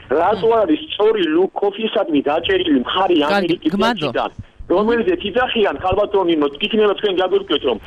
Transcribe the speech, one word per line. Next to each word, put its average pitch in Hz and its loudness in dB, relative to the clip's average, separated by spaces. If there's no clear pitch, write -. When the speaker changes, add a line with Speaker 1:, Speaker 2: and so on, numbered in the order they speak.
Speaker 1:
რატო 185 0
Speaker 2:
მმ. 226 4
Speaker 1:
არის 175 2
სწორი 214 0
ლუკ 170 2
ქოფისადმი 202 -2
დაჭერილი 170 0
მხარი 180 0
Speaker 2:
კარგი, 147 2
Speaker 1:
ამერიკის 175 0
Speaker 2:
გმადლობ. 202 0
Speaker 1:
ელჩიდან, 113 -2
რომელზეც 202 0
იძახიან, 202 0
ქალბატონო, 185 0
იქნება 208 0
თქვენ 196 -2
გაგვირკვეთ, 185 -2
რომ 117 0